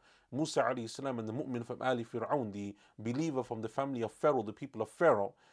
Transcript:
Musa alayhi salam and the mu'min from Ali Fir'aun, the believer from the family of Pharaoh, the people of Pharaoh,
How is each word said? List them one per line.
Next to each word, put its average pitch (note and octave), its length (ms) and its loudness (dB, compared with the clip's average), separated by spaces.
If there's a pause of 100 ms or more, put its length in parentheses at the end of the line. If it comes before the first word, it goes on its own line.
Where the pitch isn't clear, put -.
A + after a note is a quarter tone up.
(320)
Musa C#3+ 300 2
alayhi A#2+ 260 0
salam C3+ 300 -6
and A2 100 -4
the A2 40 -4
mu'min B2 320 -4
from A#2 180 -8
Ali B2 220 2
Fir'aun, A#2 480 -2
the G2+ 220 -6 (240)
believer B2+ 440 -2
from A#2 180 -6
the A2 80 -4
family C3+ 340 -4
of G#2+ 100 -2
Pharaoh, C#3+ 300 4
the G#2 100 -6
people A2 300 -6
of G#2 80 -6
Pharaoh, A2 440 4 (180)